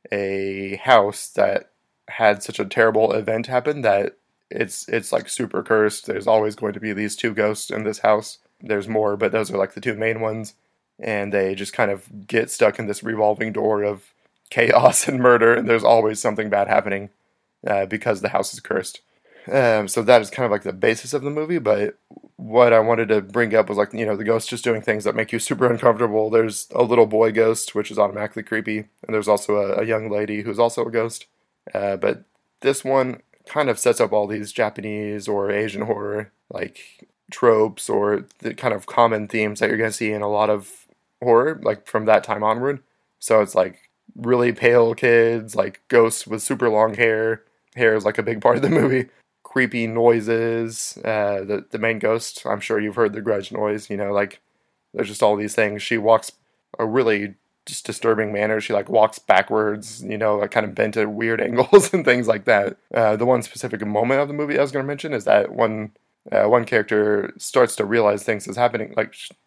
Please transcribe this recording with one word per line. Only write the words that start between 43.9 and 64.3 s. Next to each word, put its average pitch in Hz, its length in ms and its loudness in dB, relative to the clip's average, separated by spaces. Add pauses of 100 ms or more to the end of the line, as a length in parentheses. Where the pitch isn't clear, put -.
really 123 360 2
pale 120 440 4
kids, 117 600 2
like, 98 320 -2
ghosts 113 400 4
with 107 140 -6
super 117 280 0
long 107 260 2
hair. 110 480 0 (320)
Hair 117 200 4
is, 101 100 0
like, 107 120 -2
a 117 60 -2
big 107 180 -4
part 120 160 4
of 135 40 -4
the 139 80 2
movie. 131 400 2 (340)
Creepy 120 440 -2
noises. 113 1160 0
Uh, 104 420 -2
the, 101 260 -4
the 107 80 -6
main 113 200 0
ghost, 110 460 -2
I'm 104 140 -4
sure 107 200 -2
you've 107 160 -4
heard 110 180 2
the 113 80 -8
Grudge 101 300 -2
noise, 104 380 -4
you 104 80 -6
know, 101 160 -4
like, 101 280 -2 (520)
there's 110 140 -14
just 104 160 -4
all 104 120 4
these 104 200 -6
things. 104 260 0
She 117 160 -2
walks 110 340 2 (480)
a 113 60 -2
really 110 500 0 (300)
just - 200 -12
disturbing 107 460 0
manner. 107 300 0
She, 104 120 -6
like, 101 160 0
walks 107 300 4
backwards, 107 840 0
you 104 140 -6
know, 104 200 0
like, 101 140 -2
kind 107 140 0
of 104 100 -10
bent 107 220 0
at 107 140 0
weird 113 300 -2
<laughs> - 0 -
angles 131 520 2
and 165 120 0
things 123 220 0
like 107 180 -2
that. 104 320 0 (160)
Uh, 110 220 2
the 117 100 -2
one 123 160 2
specific 110 440 -8
moment 117 360 0
of 143 60 -2
the 143 60 -8